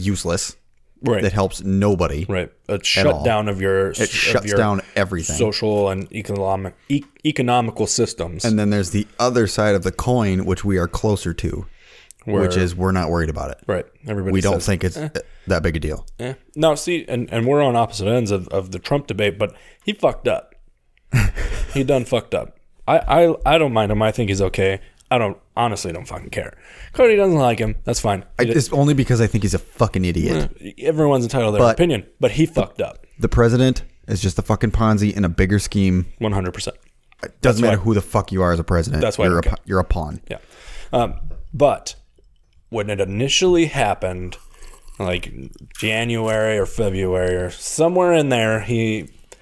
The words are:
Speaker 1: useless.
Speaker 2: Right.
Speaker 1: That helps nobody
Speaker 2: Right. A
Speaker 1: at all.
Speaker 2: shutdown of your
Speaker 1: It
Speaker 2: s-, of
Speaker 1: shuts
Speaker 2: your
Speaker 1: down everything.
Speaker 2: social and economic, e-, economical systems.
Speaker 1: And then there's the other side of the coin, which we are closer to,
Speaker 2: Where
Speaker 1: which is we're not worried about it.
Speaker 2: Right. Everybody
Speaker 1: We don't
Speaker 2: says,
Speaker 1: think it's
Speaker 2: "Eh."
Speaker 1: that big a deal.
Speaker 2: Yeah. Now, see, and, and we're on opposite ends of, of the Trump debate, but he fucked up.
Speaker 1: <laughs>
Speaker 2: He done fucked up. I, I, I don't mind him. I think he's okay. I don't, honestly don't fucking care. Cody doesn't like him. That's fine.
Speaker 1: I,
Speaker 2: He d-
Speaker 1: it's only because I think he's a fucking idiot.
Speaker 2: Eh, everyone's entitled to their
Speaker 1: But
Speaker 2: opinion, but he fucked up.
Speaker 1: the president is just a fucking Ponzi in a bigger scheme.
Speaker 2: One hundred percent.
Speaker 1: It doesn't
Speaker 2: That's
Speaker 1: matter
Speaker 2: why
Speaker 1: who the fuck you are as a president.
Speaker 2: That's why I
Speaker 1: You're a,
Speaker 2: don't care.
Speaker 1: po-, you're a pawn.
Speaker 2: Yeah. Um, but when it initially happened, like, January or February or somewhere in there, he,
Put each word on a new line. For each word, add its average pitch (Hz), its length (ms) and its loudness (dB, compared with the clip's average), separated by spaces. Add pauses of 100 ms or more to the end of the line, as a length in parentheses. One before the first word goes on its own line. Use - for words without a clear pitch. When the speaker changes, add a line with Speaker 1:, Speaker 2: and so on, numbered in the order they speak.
Speaker 1:
useless. 90 500 -2 (480)
Speaker 2:
Right. 113 180 0
Speaker 1:
That 98 100 2
helps 98 300 -2
nobody 95 680 0
Speaker 2:
Right. 92 240 -4 (160)
A 104 60 -4
Speaker 1:
at 98 60 -4
all. - 40 -10
Speaker 2:
shutdown 107 680 2
of 95 120 -4
your 95 300 2
Speaker 1:
It - 80 -8
Speaker 2:
s-, 110 60 2
of - 40 -4
Speaker 1:
shuts 113 380 0
Speaker 2:
your 104 100 2
Speaker 1:
down 104 240 2 (140)
everything. 92 400 -2
Speaker 2:
social 104 540 0
and 95 220 -6
economic, 98 600 -4 (160)
e-, 143 140 0 (200)
economical 123 640 0
systems. 87 580 -2
Speaker 1:
And 110 140 4
then 104 140 2
there's 98 180 0
the 101 160 -2 (140)
other 120 260 4
side 104 300 2
of 90 80 0
the 92 80 -2
coin, 107 540 0
which 92 200 -2
we 98 140 2
are 87 80 0
closer 95 480 -2
to, - 320 -6 (580)
Speaker 2:
Where 101 160 0
Speaker 1:
which 90 160 0
is 90 180 -2
we're 92 180 0
not 87 180 0
worried 82 180 0
about 76 220 -6
it. - 160 -14
Speaker 2:
Right. 92 180 -2 (220)
Everybody 98 260 -4
Speaker 1:
We 95 80 2
don't 98 140 2
Speaker 2:
says, 95 100 -4
Speaker 1:
think 95 180 0
it's 90 140 -4
Speaker 2:
"Eh." 151 120 -6 (360)
Speaker 1:
that 87 160 0
big 82 160 0
a - 20 -4
deal. 76 280 -6 (100)
Speaker 2:
Yeah. 127 160 -10 (220)
Now, 156 180 4
see, 165 340 -4
and, 123 240 -4
and 117 140 -2
we're 147 160 4
on 127 140 2
opposite 104 320 0
ends 113 240 0
of, 92 160 -2
of 92 240 -4
the 92 80 -8
Trump 143 260 -2
debate, 101 320 -2
but 104 180 -4 (300)
he 208 80 -2
fucked 131 340 -2
up. - 280 -4 (580)
Speaker 1:
<laughs> 117 100 4 (500)
Speaker 2:
He 139 100 0
done 131 220 2
fucked - 280 -2
up. - 240 -6 (300)
I, 160 380 4
I, 165 100 2 (100)
I 147 140 4
don't 143 140 0
mind 107 180 2
him. 107 100 2
I 110 100 2
think 110 180 -2
he's 98 120 0
okay. 95 380 0 (320)
I 127 80 2
don't, 101 180 -2 (180)
honestly 107 360 -2
don't 82 160 -12
fucking - 240 -12
care. - 260 -8 (360)
Cody 233 220 6
doesn't 190 220 4
like 123 220 4
him. 110 240 0
That's - 160 -2
fine. 101 240 0 (160)
Speaker 1:
I, 123 60 4
Speaker 2:
He 113 60 0
d- 117 60 2
Speaker 1:
it's 135 140 0
only 143 220 4
because 127 280 2
I 110 60 4
think 98 160 0
he's 95 100 0
a - 60 -2
fucking - 460 -2
idiot. 80 440 0 (120)
Speaker 2:
Eh, 98 180 -16
everyone's 143 460 2
entitled 113 280 0
to 104 60 2
their 120 80 8
Speaker 1:
But 113 80 4
Speaker 2:
opinion, 151 320 0 (120)
but 120 120 2
he 156 140 2
fucked - 360 -4
up. - 240 -6 (140)
Speaker 1:
the 113 100 2
president 120 540 4 (240)
is 92 140 -2
just 98 180 -2
a - 20 -2
fucking 107 300 0
Ponzi 107 440 2
in 101 100 0
a 85 40 0
bigger 95 300 2
scheme. 92 480 0 (120)
Speaker 2:
One 107 120 -2
hundred 92 220 -2
percent. - 240 -10 (440)
Speaker 1:
It - 200 -16
doesn't - 0 -
Speaker 2:
That's 117 200 4
Speaker 1:
matter 107 160 4
Speaker 2:
why 92 60 -4
Speaker 1:
who 110 100 2
the 101 80 4
fuck - 300 -2
you 92 100 0
are 87 120 2
as 85 60 0
a 82 40 -4
president. 80 380 0
Speaker 2:
That's 110 160 0
why 107 80 2
I - 20 4
Speaker 1:
You're 85 120 4
a, - 20 2
Speaker 2:
don't - 100 2
care. - 60 -2
Speaker 1:
po-, - 80 -16
you're 95 140 0
a 90 40 2
pawn. 78 380 -4 (100)
Speaker 2:
Yeah. - 60 -10 (560)
Um, 117 220 0 (380)
but - 420 0 (760)
when 107 200 -4
it 98 120 -4
initially 139 640 2
happened, 92 720 -2 (600)
like, 90 340 -4 (460)
January 110 800 -2
or 98 80 0
February 92 680 -2
or 90 160 -4
somewhere 175 600 0
in 147 160 2
there, 110 320 2
he, 110 480 -2 (320)